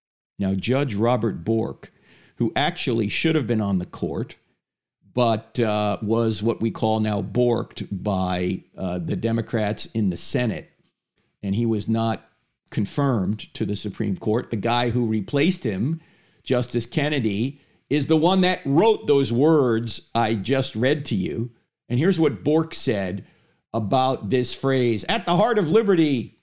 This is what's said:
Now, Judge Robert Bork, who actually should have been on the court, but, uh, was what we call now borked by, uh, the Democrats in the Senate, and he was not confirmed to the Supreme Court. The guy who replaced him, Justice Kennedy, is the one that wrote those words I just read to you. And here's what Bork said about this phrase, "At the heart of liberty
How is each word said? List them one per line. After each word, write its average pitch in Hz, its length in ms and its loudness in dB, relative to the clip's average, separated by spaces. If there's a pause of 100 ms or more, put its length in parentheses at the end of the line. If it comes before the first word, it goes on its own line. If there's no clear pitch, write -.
(380)
Now, 95 160 0
Judge 120 400 0
Robert 110 500 0
Bork, - 480 -4 (440)
who 120 180 -2
actually 123 540 -2
should 160 260 0
have 139 120 0
been 110 140 0
on 101 180 0
the 87 80 -4
court, 85 500 -6 (800)
but, 117 440 0
uh, 107 440 0
was 110 400 0
what 113 180 0
we 113 100 0
call 110 300 0
now 104 220 -2
borked 110 680 -2
by, 92 720 -2 (140)
uh, 90 220 -4
the 85 180 -4
Democrats 110 680 -2
in 107 240 -2
the 87 60 -4
Senate, 113 540 -2 (720)
and 98 120 -2
he 117 100 0
was 110 240 -2
not 113 400 -2 (420)
confirmed 110 840 -2
to 113 100 -4
the 101 120 -4
Supreme 101 400 -4
Court. 110 340 -2
The 117 60 -4
guy 117 340 0
who 120 160 0
replaced 139 580 0
him, 120 360 -2 (420)
Justice 123 420 0
Kennedy, 135 760 -2 (280)
is 143 200 0
the 160 80 4
one 180 260 4
that 180 240 2
wrote 185 400 4
those 139 260 4
words 123 840 2
I 117 200 2
just 120 420 -2
read 135 300 0
to - 80 -4
you. 95 380 -4 (360)
And 123 100 0
here's 165 220 2
what 123 240 0
Bork 160 300 2
said 98 500 -2 (480)
about 117 580 0
this 127 220 2
phrase, 123 560 0
"At 202 160 0
the 175 120 2
heart 214 220 4
of 160 120 0
liberty 165 720 2